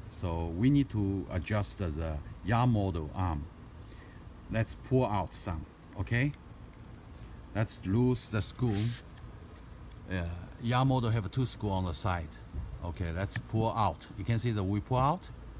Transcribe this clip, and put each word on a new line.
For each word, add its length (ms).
So 440
we 140
need 220
to 400
adjust 480
the, 80
the 320
yaw 240
model 480
arm. 280
Let's 240
pull 180
out 280
some, 320
okay? 320
Let's 300
loose 440
the 120
screw. 360
Uh, 140
yaw 220
model 260
have 220
two 160
screw 240
on 140
the 80
side. 360
Okay, 300
let's 260
pull 220
out. 340
You 80
can 140
see 140
that 120
we 160
pull 200
out. 240